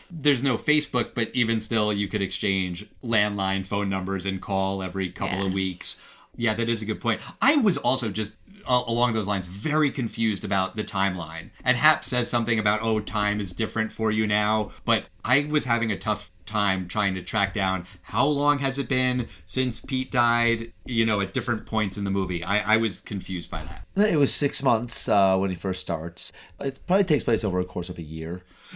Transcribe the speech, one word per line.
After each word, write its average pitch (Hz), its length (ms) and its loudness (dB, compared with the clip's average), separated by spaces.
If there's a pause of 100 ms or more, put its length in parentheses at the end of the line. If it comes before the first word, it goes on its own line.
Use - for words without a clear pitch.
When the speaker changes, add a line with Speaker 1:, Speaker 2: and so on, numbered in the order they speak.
(100)
Speaker 1:
There's 143 340 2
no 131 120 4
Facebook, 143 580 2
but 113 200 0
even 113 260 2
still, 107 320 0
you 101 160 0
could 98 140 0
exchange 95 640 -2 (180)
landline 101 640 0
phone 101 220 -2
numbers 95 380 -2
and 98 140 -2
call 95 420 0
every 95 280 -4
couple 95 320 -4
of 98 60 0
Speaker 2:
Yeah. 95 60 0
Speaker 1:
weeks. 95 420 -4 (420)
Yeah, 117 140 0
that 110 160 0
is 113 140 -2
a - 20 -4
good 101 160 -4
point. 113 200 -2 (200)
I 302 160 4
was 208 220 4
also 123 320 0
just, 101 220 -4 (360)
uh, 123 180 4
along 117 280 2
those 107 120 0
lines, 98 200 -2
very 143 440 0
confused 113 540 -2
about 98 320 0
the 107 80 -2
timeline. 90 640 -4 (160)
And 127 140 2
Hap 147 260 4
says 123 240 0
something 117 300 0
about, 104 240 0
"Oh, 113 180 2
time 104 400 -2
is 95 140 -6
different 110 360 -2
for 110 200 0
you 107 160 2
now." 107 440 2 (140)
But 110 220 0 (180)
I 139 260 2
was 147 140 2
having 117 260 0
a 98 80 -2
tough 104 320 -2 (140)
time 95 440 0
trying 98 260 0
to 92 80 -4
track 98 320 -2
down 95 320 0 (160)
how 117 240 0
long 143 320 2
has 131 180 -2
it 135 100 -2
been 127 420 0 (180)
since 127 340 -2
Pete 131 300 -4
died, 117 600 2 (120)
you 113 220 2
know, 107 160 2
at 95 100 -4
different 113 320 -2
points 107 320 -2
in 101 80 -2
the 98 60 0
movie. 90 340 0
I, 104 300 0
I - 20 6
was 113 240 -2
confused 92 500 -6
by 78 140 -2
that. 80 460 0
Speaker 3:
It 175 80 2
was 139 140 4
six - 300 0
months, 120 460 0
uh, 98 300 6
when 98 100 2
he 92 80 -2
first 92 240 -4
starts. 82 520 -6 (280)
It 139 260 -4
probably 190 180 4
takes 143 200 2
place 110 200 2
over 90 160 2
a 90 40 0
course 87 240 -6
of 82 100 -10
a 85 40 -6
year. 80 400 -6 (340)